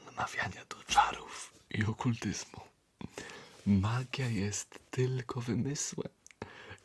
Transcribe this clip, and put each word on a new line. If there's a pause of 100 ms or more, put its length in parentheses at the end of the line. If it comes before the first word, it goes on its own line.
namawiania
do
czarów (160)
i
okultyzmu. (1040)
Magia
jest (120)
tylko
wymysłem, (760)